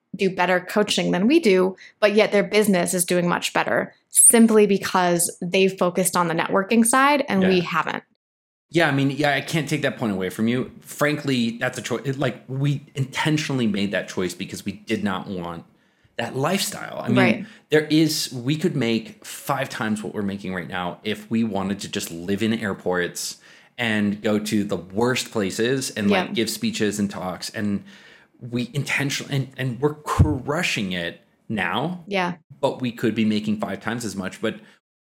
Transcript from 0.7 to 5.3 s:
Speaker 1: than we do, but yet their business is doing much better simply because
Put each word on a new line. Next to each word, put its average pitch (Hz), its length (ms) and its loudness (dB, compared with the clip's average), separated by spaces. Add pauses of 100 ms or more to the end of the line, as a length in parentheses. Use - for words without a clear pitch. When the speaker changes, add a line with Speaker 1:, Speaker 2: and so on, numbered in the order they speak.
Speaker 1:
than 180 140 2
we 302 140 6
do, 185 360 4 (240)
but 208 140 4
yet 208 180 4
their 202 100 4
business 190 500 2
is 180 140 0
doing 175 220 2
much - 240 0
better - 420 0 (160)
simply 220 560 8
because 180 720 2